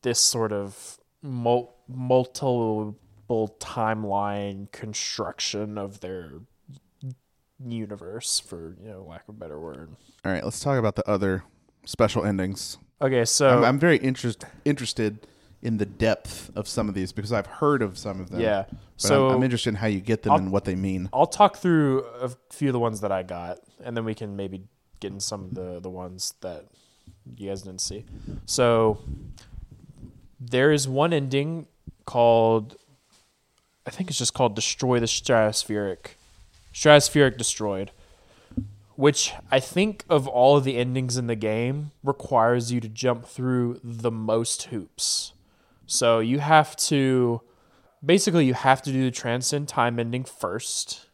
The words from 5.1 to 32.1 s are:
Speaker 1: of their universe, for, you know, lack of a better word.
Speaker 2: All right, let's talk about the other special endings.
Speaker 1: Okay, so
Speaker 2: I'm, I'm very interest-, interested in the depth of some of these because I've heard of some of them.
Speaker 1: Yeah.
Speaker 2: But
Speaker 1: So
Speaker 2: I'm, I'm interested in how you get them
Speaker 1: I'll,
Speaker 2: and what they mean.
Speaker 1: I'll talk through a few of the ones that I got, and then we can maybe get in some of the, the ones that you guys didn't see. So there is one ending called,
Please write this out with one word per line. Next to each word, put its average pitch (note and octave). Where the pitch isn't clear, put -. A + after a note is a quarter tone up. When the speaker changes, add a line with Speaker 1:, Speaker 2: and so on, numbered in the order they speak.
Speaker 1:
of G2
their F2+
universe, G#2+
for, E2+
you G#2+
know, F#2+
lack D#2+
of G#2+
a A2
better D#2
word. D#2
Speaker 2:
All F#2+
right, F2+
let's -
talk C#3
about A2
the -
other F#2+
special G#2+
endings. F#2+
Speaker 1:
Okay, C3
so B2+
Speaker 2:
I'm, A#2
I'm B2+
very E3
interest-, B2+
interested A2+
in A2+
the G#2
depth -
of G#2
some A2
of G2
these F#2
because G#2
I've G#2
heard D3
of F#2+
some F#2+
of F2+
them. -
Speaker 1:
Yeah. G#2
Speaker 2:
But -
Speaker 1:
So C#3
Speaker 2:
I'm, C3
I'm B2+
interested B2
in G#2+
how G#2+
you G2+
get G#2+
them A2
Speaker 1:
I'll, D#3
Speaker 2:
and F#2+
what G2+
they G2
mean. F#2+
Speaker 1:
I'll C#3
talk -
through D3+
a B2+
few -
of C3
the B2
ones A2
that G2+
I F#2
got, F2
and A#2
then A2+
we A2
can G#2
maybe F#2+
get G2
in G2
some G2
of F2+
the, F2+
the F#2
ones F#2
that F2
you G2+
guys F#2+
didn't F#2
see. G#2
So A2+
there B2+
is C#3
one C#3+
ending D3
called, A2+